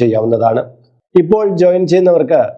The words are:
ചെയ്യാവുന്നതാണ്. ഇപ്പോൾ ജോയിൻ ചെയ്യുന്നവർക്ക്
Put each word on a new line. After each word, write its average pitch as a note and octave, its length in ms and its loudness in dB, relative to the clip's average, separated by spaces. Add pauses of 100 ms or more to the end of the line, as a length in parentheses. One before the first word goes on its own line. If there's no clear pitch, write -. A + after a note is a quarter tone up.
ചെയ്യാവുന്നതാണ്. A2+ 600 -2 (600)
ഇപ്പോൾ G#3+ 240 0 (160)
ജോയിൻ F3+ 300 2
ചെയ്യുന്നവർക്ക് E3+ 500 2 (160)